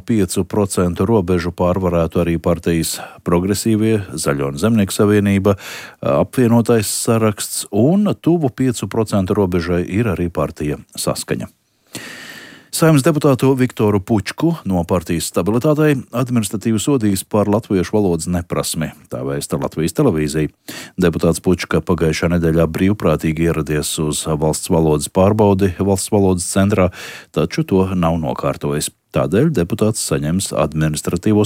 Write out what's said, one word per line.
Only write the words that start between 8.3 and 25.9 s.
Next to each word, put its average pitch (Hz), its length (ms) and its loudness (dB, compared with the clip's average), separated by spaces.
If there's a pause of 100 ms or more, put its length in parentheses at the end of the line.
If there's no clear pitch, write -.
piecu 127 320 -2
procentu 104 560 -2
robežai 87 480 0
ir 98 240 0
arī 87 160 -2
partija 73 480 -4 (160)
Saskaņa. - 560 -6 (1160)
Saeimas 160 340 4
deputātu 143 540 2
Viktoru 113 480 2
Pučku 117 460 0 (180)
no 90 180 0
partijas 85 460 -2
Stabilitātei 139 640 2 (180)
administratīvi 113 640 -2
sodīs 110 460 0
par 104 240 0
latviešu 104 480 0
valodas 87 320 0
neprasmi, 80 640 -4 (180)
tā 60 180 -8
vēsta 69 320 -4
Latvijas 78 380 -4
televīzija. 78 560 0 (480)
Deputāts 85 420 2
Pučka 87 380 0
pagājušā 82 560 0
nedēļā 82 320 2
brīvprātīgi 82 800 0
ieradies 76 560 -2
uz 76 240 -2
valsts 78 420 -2
valodas 78 380 2
pārbaudi 101 720 2
valsts 95 320 -2